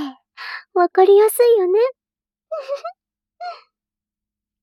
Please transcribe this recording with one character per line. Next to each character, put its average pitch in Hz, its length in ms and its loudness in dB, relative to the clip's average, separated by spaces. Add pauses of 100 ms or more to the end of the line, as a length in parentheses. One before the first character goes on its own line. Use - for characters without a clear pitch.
(760)
わ 349 160 0
か 381 160 2
り 392 100 6
や 415 140 4
す - 120 0
い 466 160 4
よ 370 100 0
ね。 392 120 2 (680)
<laughs> 587 460 -12 (1700)